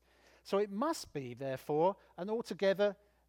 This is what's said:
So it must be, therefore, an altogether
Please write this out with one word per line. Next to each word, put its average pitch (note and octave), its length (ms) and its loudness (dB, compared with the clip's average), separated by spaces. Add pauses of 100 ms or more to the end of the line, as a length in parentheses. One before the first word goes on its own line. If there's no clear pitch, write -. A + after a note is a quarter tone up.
(440)
So - 140 0
it G#3 140 0
must C#4 400 -2
be, B2+ 220 -6
therefore, D3 640 0 (200)
an F#3 120 -6
altogether G3+ 680 0 (340)